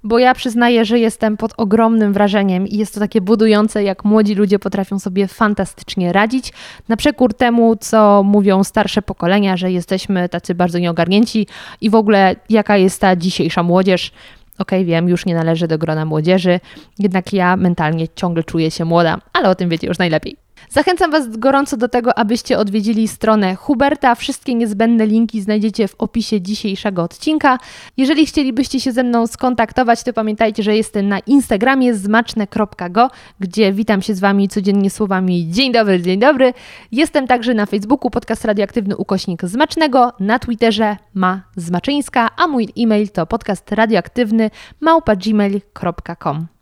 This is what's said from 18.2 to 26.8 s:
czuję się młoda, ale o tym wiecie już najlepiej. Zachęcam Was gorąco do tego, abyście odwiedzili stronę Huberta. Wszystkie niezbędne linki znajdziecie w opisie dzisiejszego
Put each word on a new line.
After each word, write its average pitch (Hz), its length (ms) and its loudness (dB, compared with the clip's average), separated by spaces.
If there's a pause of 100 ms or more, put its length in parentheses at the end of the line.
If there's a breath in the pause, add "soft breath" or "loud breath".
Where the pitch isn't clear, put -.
czuję 160 280 -2
się 165 140 -6
młoda, 170 320 2 (160)
ale 330 160 2
o 185 60 4
tym 180 140 -4
wiecie 165 180 -4
już 180 100 -4
najlepiej. 160 400 -2 (320 soft breath)
Zachęcam 330 420 0
Was 247 260 -2
gorąco 269 400 0
do 233 100 -2
tego, 247 300 0
abyście 220 400 -2
odwiedzili 214 500 -2
stronę 208 480 0
Huberta. 277 600 0
Wszystkie - 400 -6
niezbędne 226 500 0
linki 220 360 0
znajdziecie 208 460 -2
w - 80 -10
opisie 220 460 -4
dzisiejszego 196 640 -6